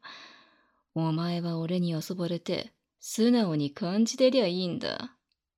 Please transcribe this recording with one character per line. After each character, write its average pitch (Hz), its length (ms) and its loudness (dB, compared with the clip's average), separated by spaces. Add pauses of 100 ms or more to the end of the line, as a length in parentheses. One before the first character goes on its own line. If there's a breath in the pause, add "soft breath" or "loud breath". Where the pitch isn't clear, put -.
(960 loud breath)
お 160 160 0
前 170 300 -2
は 170 180 -2
俺 170 200 -2
に 175 120 0
遊 165 240 -4
ば 175 120 -4
れ 170 120 -4
て、 - 340 -6 (260)
素 226 320 2
直 208 240 4
に 143 160 0
感 202 340 0
じ - 120 -2
て 262 140 6
り 262 100 4
ゃ 196 60 2
い 175 120 0
い 185 80 0
ん 170 120 -4
だ。 - 360 -8 (420)